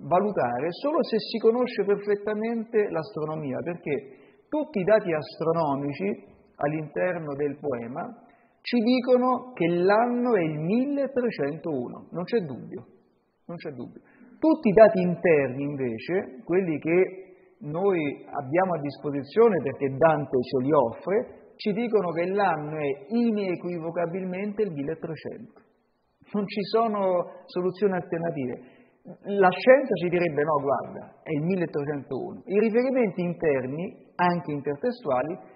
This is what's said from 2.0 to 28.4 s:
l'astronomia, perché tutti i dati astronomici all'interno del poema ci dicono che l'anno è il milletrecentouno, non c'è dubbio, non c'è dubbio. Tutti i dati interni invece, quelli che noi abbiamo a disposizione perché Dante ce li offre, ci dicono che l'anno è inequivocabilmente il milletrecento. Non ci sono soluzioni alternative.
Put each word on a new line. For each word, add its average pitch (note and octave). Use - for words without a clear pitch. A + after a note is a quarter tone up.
l'astronomia, D#3
perché -
tutti D4
i E3+
dati E3+
astronomici D#3
all'interno D#3
del C#3+
poema B2+
ci -
dicono B3
che E3
l'anno A3+
è F3
il D#3
milletrecentouno, F#3
non E3+
c'è A#3
dubbio, B2
non E3+
c'è E3
dubbio. A#2+
Tutti D#4
i G3
dati G#3
interni D3+
invece, C#3+
quelli E3+
che -
noi D#3
abbiamo E3+
a D3+
disposizione C#3+
perché C3+
Dante D3+
ce C3+
li C#3
offre, D#3+
ci G#3
dicono G#3
che E3+
l'anno E3
è C#3+
inequivocabilmente F#3
il G3
milletrecento. D3+
Non G#3
ci G#3
sono G3+
soluzioni F#3
alternative. E3